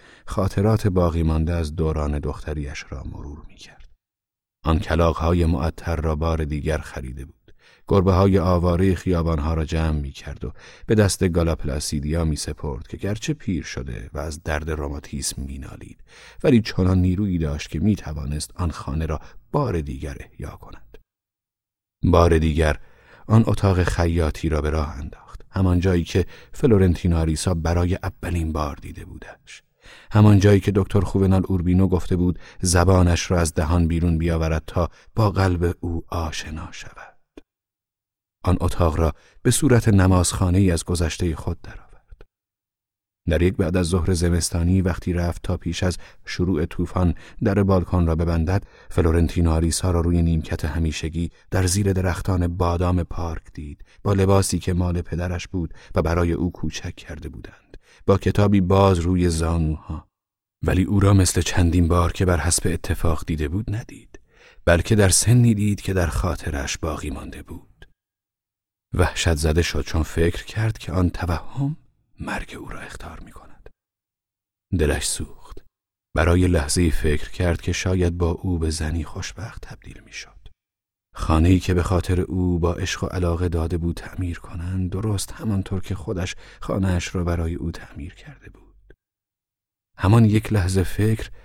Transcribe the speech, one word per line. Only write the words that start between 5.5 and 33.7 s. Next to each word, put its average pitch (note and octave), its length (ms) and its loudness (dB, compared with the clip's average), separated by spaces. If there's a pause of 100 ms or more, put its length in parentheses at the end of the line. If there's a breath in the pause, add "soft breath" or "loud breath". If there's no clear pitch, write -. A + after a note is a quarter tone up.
را D#2+ 200 -2
بار D#2+ 280 -2
دیگر D2 340 -4
خریده B1+ 460 -12
بود. - 300 -20 (340 soft breath)
گربه‌های F#2+ 500 4
آواره F2+ 560 2
خیابان‌ها E2 600 0
را D#2+ 100 -2
جمع D#2+ 360 -2
می‌کرد C#2 440 -12
و - 80 -10 (340 loud breath)
به A#2 80 0
دست G2 340 4
گالاپلاسیدیا D#2 960 -2
می‌سپرد D2+ 640 -6
که - 80 -12
گرچه G#2+ 380 -6
پیر F2 300 -4
شده - 480 -10
و D2 60 -8
از D2+ 240 -8
درد D2+ 280 -4
روماتیسم C#2+ 720 -8
می‌نالید، C2+ 600 -14 (380 loud breath)
ولی B2+ 200 6
چنان F#2 360 2
نیرویی F2+ 400 2
داشت D#2 300 -4
که E2 120 -6
می‌توانست D2+ 720 -2
آن F2 160 -4
خانه D#2+ 360 -6
را D2+ 140 -6 (320 loud breath)
بار A#2 280 -2
دیگر C#2+ 400 -10
احیا - 300 -14
کند. - 480 -20 (1040)
بار E2+ 360 6
دیگر D#2 400 0 (480 soft breath)
آن A2 200 6
اتاق G2 360 2
خیاطی E2+ 680 0
را D#2 120 0
به D2+ 100 -2
راه D2+ 280 -4
انداخت، - 420 -16 (120)
همان F2+ 280 2
جایی F2 240 2
که F2+ 220 0 (260 loud breath)
فلورنتینا F#2 680 4
آریسا D#2+ 340 0
برای E2+ 480 0
اولین E2+ 500 -6
بار D2+ 240 -4
دیده - 280 -16
بودش، - 580 -20 (500 loud breath)
همان G#2+ 260 8
جایی G2+ 220 6
که G#2 140 0
دکتر G2+ 260 2
خوونال F#2+ 460 2
اوربینو F2+ 420 2
گفته F2+ 280 0
بود F2+ 220 0 (220 loud breath)
زبانش F2+ 720 4
را F2+ 80 2
از D#2+ 160 0
دهان E2 340 2